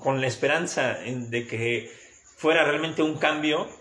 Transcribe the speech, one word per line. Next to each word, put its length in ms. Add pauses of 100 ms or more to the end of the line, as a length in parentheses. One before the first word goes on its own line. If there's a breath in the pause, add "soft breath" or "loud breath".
con 200
la 60
esperanza 800
en, 240
de 180
que 440 (440 loud breath)
fuera 300
realmente 380
un 140
cambio, 500 (140)